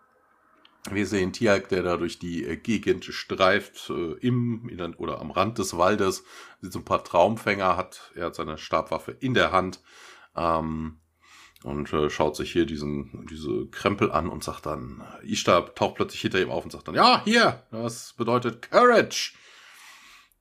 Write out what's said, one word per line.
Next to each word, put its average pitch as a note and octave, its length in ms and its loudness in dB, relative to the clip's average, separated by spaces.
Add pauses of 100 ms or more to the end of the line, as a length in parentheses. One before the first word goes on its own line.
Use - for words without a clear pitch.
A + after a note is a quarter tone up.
(920)
wir G2 160 0
sehen F#2+ 260 0
Tiag, G2+ 360 2
der F#2 140 2
da F2 140 2
durch E2+ 220 -4
die, E2+ 260 -6
äh, E2 120 -4
Gegend G2 480 0
streift, - 840 0
äh, E2 220 -4 (140)
im, A#2+ 420 0
in A#2+ 100 -12
der, E2+ 200 -8
oder E2+ 220 -6
am D#2 100 -10
Rand G2 280 0
des F#2 180 -2
Waldes, F#2+ 480 2 (360)
sieht F#2 120 -12
so - 60 -8
ein E2 60 -10
paar F2+ 200 0
Traumfänger, G2 720 2
hat, - 380 -10
er E2+ 120 -6
hat D#2+ 80 -6
seine D#2 240 -8
Stabwaffe - 540 -4
in B2+ 220 -4
der E2+ 180 4
Hand, F#2 300 0 (540)
ähm, D#2+ 640 -2 (640)
und, C#2+ 280 -6
äh, D2+ 180 2
schaut D2+ 260 0
sich D2+ 160 -6
hier E2+ 140 2
diesen, D2 640 -6
diese D2 380 -6
Krempel - 440 0
an D#2+ 160 0
und - 160 -8
sagt - 220 -10
dann, C#2 360 -8 (200)
Ishtar - 520 2
taucht G2 220 0
plötzlich - 260 -4
hinter G2 180 0
ihm C#2 100 0
auf D#2 140 -4
und E2 60 -14
sagt - 180 -14
dann, E2+ 60 -6
„Ja, A3 300 4
hier, G#3+ 460 2
das A#2 460 -8
bedeutet A#2+ 540 0
Courage. A3 600 4 (1080)